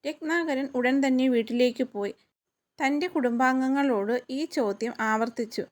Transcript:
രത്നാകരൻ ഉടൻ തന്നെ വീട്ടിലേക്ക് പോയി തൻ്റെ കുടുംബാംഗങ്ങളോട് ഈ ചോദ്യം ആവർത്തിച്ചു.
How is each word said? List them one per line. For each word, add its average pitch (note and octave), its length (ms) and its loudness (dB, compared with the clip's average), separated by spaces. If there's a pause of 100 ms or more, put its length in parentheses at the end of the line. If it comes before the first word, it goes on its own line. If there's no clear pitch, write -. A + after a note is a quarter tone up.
രത്നാകരൻ D4+ 720 -2
ഉടൻ B3+ 220 2
തന്നെ C4 320 2
വീട്ടിലേക്ക് A#3+ 540 2
പോയി G3+ 300 -6 (640)
തൻ്റെ D4 280 0
കുടുംബാംഗങ്ങളോട് C4 1200 0
ഈ C#4 160 -4
ചോദ്യം A3+ 540 -2
ആവർത്തിച്ചു. A3 720 -2